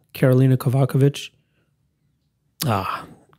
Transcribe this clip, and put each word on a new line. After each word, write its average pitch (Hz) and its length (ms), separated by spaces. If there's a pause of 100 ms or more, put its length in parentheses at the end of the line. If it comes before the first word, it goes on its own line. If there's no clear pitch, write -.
(140)
Karolina 131 420
Kovacevic. 135 760 (1300)
Ah, 101 420 (320)